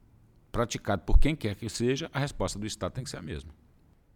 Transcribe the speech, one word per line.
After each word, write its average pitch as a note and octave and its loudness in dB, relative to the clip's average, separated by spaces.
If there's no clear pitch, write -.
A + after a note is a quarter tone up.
Praticado G#2+ -4
por - 8
quem D3+ 8
quer G#2 -4
que - -10
seja, C#3 -2
a C#3 -4
resposta - -2
do G#2+ -8
Estado F#2 -6
tem B2+ -8
que - -10
ser - -12
a F2+ -14
mesma. D#2+ -10